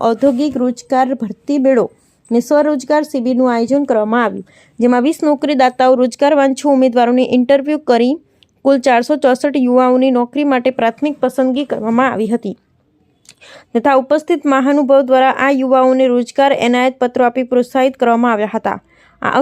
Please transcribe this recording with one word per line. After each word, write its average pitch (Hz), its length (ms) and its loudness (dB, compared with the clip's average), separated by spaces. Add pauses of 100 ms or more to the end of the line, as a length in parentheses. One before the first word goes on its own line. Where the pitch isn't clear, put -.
ઔદ્યોગિક 254 600 0
રોજગાર 254 500 -2
ભરતી 254 540 -4
મેળો 240 220 2 (400)
અને 233 100 2
સ્વરોજગાર 294 640 0
શિબિરનું 254 480 -2
આયોજન 254 340 -2
કરવામાં 226 380 0
આવ્યું, 196 200 -6 (340)
જેમાં 247 260 2
વીસ 311 180 -2
નોકરીદાતાઓ 269 800 0
રોજગાર 285 400 0
વાંચ્છુ 269 320 -2
ઉમેદવારોને 247 520 2 (120)
ઇન્ટરવ્યૂ 277 540 0
કરી 240 220 2 (520)
કુલ 277 160 4
ચારસો 247 440 0
ચોસઠ 269 340 0
યુવાઓની 254 600 2
નોકરી 247 260 -2
માટે 262 340 0
પ્રાથમિક 262 400 -2
પસંદગી 262 480 -2
કરવામાં 233 460 -2
આવી 208 220 -4
હતી 208 200 -6 (1160)
તથા 262 320 0
ઉપસ્થિત 302 520 -2
મહાનુભાવ 277 560 2
દ્વારા 262 300 2
આ 269 180 0
યુવાઓને 262 560 2
રોજગાર 254 460 0
એનાયત 247 420 0
પત્રો 247 280 0
આપી 254 200 -4
પ્રોત્સાહિત 254 500 -2
કરવામાં 233 360 0
આવ્યા 208 200 -4
હતા. 202 220 -6 (440)
આ - 200 -4